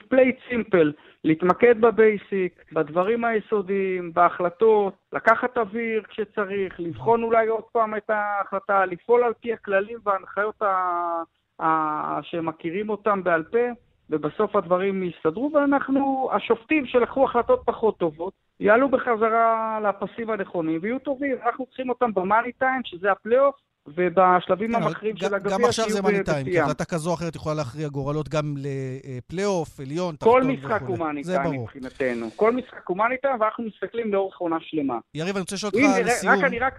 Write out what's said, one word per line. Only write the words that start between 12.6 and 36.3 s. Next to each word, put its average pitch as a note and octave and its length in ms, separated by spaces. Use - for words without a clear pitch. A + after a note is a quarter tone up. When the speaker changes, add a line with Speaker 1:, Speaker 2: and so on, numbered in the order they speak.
Speaker 1:
אותם G3+ 320
בעל E3+ 200
פה, A#3 160
ובסוף D3+ 460
הדברים F#3 460
יסתדרו, F3 520
ואנחנו, C4+ 800
השופטים - 540
שלקחו B3+ 380
החלטות B3 420
פחות A3 320
טובות, E3 340
יעלו A#3 280
בחזרה A3+ 960
לפסים G#3 480
הנכונים E3+ 520
ויהיו A#3 160
טובים. C4+ 380
אנחנו A#3+ 200
צריכים B3+ 220
אותם A#3+ 260
במאני G#3+ 380
טיים, C4 320
שזה F#3 280
הפלייאוף, C4 420
ובשלבים F3+ 840
Speaker 2:
כן, A#3 40
אבל E3+ 120
Speaker 1:
המכריעים G3+ 300
Speaker 2:
גם, F#3 120
Speaker 1:
של G3+ 60
הגביע, G3 240
Speaker 2:
גם A#3+ 60
עכשיו A3+ 200
Speaker 1:
שיהיו G#3+ 120
Speaker 2:
זה G3 60
Speaker 1:
ב-, - 20
Speaker 2:
מאני G3 200
טיים, D3 200
כי C3+ 60
Speaker 1:
בשיאם. E3+ 140
Speaker 2:
החלטה D3 200
כזו E3 260
או E3+ 40
אחרת D#3+ 220
יכולה D#3 180
להכריע D3 340
גורלות C#3+ 400
גם D3+ 280
לפלייאוף, C3+ 1200
עליון, D#3 400
Speaker 1:
כל A#3+ 200
Speaker 2:
תחתון C4 100
Speaker 1:
משחק A3+ 320
Speaker 2:
וכולי. F#3+ 160
Speaker 1:
הוא - 0
מאני D3 260
Speaker 2:
זה D#3 120
Speaker 1:
טיים C#3 140
Speaker 2:
ברור. C3+ 120
Speaker 1:
מבחינתנו. B2 760
כל A3 160
משחק - 360
הוא F3+ 80
מאני A#3 200
טיים, C4 240
ואנחנו A3 240
מסתכלים A3 480
לאורך G3 260
עונה E3 220
שלמה. C#3 380
Speaker 2:
יריב, E3+ 220
אני G3 40
רוצה F#3 140
לשאול G3 200
Speaker 1:
אם B3 100
Speaker 2:
אותך C#4+ 140
Speaker 1:
נראה, - 80
Speaker 2:
לסיום. A3 320